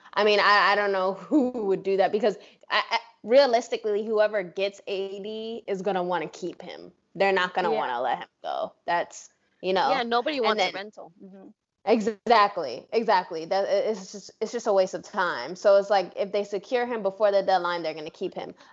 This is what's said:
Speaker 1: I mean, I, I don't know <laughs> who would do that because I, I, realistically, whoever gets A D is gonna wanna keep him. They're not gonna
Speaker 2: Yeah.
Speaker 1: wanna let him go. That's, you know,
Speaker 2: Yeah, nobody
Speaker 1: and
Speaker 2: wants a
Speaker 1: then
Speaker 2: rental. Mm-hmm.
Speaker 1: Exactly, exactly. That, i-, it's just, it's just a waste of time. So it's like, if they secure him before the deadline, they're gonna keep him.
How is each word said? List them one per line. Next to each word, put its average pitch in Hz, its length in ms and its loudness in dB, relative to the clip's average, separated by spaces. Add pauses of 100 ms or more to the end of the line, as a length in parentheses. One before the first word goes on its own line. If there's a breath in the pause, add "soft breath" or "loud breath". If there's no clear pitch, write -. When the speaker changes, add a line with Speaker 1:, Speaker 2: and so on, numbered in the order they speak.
(140)
Speaker 1:
I 208 100 2
mean, 208 160 4
I, 196 320 6
I 202 40 4
don't 202 160 0
know 190 220 0
<laughs> 185 160 -14
who 262 220 2
would 196 320 -2
do 190 140 0
that 185 140 2
because 208 260 0 (320 loud breath)
I, 214 120 2 (100)
I, 226 80 0 (240)
realistically, 226 840 2
whoever 214 380 0
gets 190 440 -6
A 196 320 -6
D 220 480 -10
is 190 140 -4
gonna 190 220 -2
wanna 175 260 -2
keep - 320 -12
him. 104 300 -16 (240)
They're 196 180 2
not 185 200 0
gonna 180 180 0
Speaker 2:
Yeah. 147 60 0
Speaker 1:
wanna 127 240 -2
let 127 180 -2
him - 80 -12 (160)
go. 69 300 -6 (120)
That's, - 440 -4 (320)
you 185 120 -2
know, 190 180 2
Speaker 2:
Yeah, 269 120 0
nobody 240 400 -2
Speaker 1:
and - 20 0
Speaker 2:
wants 214 200 2
a 180 40 -2
Speaker 1:
then - 20 -4
Speaker 2:
rental. 185 420 -14 (100)
Mm-hmm. 196 260 -20 (360)
Speaker 1:
Exactly, 202 1080 2
exactly. 185 520 0
That, 170 200 0
i-, - 60 -4 (200)
it's 190 200 -10
just, 202 280 -18
it's 214 120 -4
just 240 160 -6
a 214 60 4
waste 185 200 4
of 175 100 -10
time. 160 520 -4
So 196 220 6
it's 196 120 2
like, 190 260 2
if 196 160 -4
they 202 120 0
secure 214 420 -4
him 240 160 -6
before 196 300 0
the 196 100 4
deadline, 175 420 0
they're 156 120 -4
gonna 156 160 -10
keep 180 240 -8
him. - 180 -10 (200 loud breath)